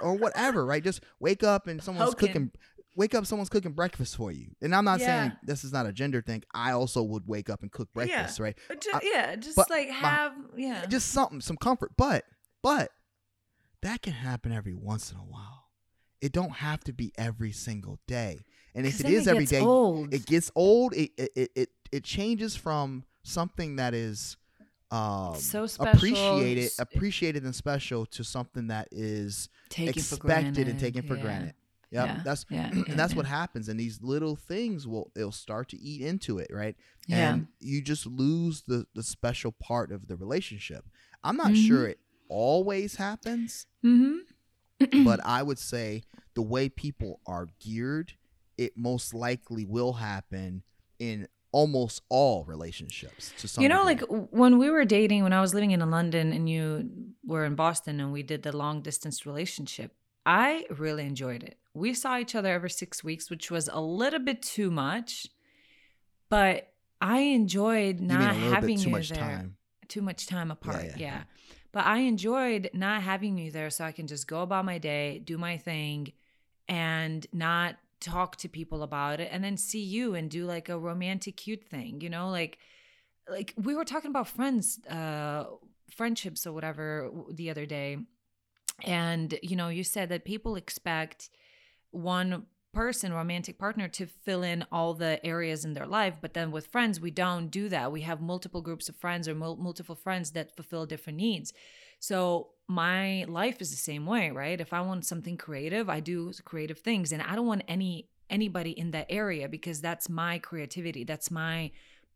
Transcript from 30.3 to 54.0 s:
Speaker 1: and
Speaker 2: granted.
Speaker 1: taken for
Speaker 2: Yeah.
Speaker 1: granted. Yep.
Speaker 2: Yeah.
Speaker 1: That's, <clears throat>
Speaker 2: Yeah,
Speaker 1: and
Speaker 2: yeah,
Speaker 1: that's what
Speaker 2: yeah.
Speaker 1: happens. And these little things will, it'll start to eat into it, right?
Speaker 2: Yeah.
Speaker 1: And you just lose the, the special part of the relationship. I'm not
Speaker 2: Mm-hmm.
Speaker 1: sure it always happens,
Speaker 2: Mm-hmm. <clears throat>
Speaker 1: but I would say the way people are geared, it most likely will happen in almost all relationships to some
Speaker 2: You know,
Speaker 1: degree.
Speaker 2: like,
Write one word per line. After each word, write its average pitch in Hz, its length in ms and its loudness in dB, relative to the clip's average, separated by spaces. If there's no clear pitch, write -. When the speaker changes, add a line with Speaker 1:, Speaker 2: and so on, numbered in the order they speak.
Speaker 1:
and 139 80 -2
Speaker 2:
granted. 123 140 -2
Speaker 1:
taken 123 260 -2
for 127 100 -2
Speaker 2:
Yeah. 107 60 -6
Speaker 1:
granted. 98 320 -4
Yep. 123 160 0
Speaker 2:
Yeah. 156 180 -4
Speaker 1:
That's, 143 220 -2
<clears throat> - 40 -12
Speaker 2:
Yeah, 160 200 -2
Speaker 1:
and 185 180 0
Speaker 2:
yeah, 156 60 -2
Speaker 1:
that's 165 200 2
what 151 120 0
Speaker 2:
yeah. 135 100 -4
Speaker 1:
happens. 123 320 -4
And 110 120 -2
these 113 220 -6
little 151 340 0
things 185 500 -4
will, 110 300 -6
it'll 104 160 -4
start 113 380 -8
to - 100 -14
eat 147 220 -10
into 151 360 -2
it, - 140 -6
right? 104 240 -4
Speaker 2:
Yeah. 170 280 4
Speaker 1:
And 160 120 0
you 139 200 -2
just 147 260 -2
lose 151 560 2
the, 123 320 -2
the 117 100 -8
special 117 480 -4
part - 400 -4
of 98 160 -10
the 90 80 -8
relationship. 104 680 -6
I'm 196 120 0
not 214 160 6
Speaker 2:
Mm-hmm. 220 140 10
Speaker 1:
sure 220 220 8
it - 120 -6
always 190 680 2
happens, 226 720 -4
Speaker 2:
Mm-hmm. 254 340 8
<clears throat> 262 240 10
Speaker 1:
but 117 200 8
I 120 180 2
would 143 160 0
say 110 440 -4
the 120 80 0
way 127 260 2
people 123 580 -8
are 87 220 -4
geared, 127 540 -4
it 123 200 -2
most 120 380 -2
likely 117 500 -4
will 120 300 0
happen 95 680 -6
in 110 260 -6
almost 139 580 4
all 127 360 6
relationships 80 920 -10
to 107 100 -8
some - 140 2
Speaker 2:
You 269 60 10
know, 359 100 8
Speaker 1:
degree. 381 140 6
Speaker 2:
like, 240 80 2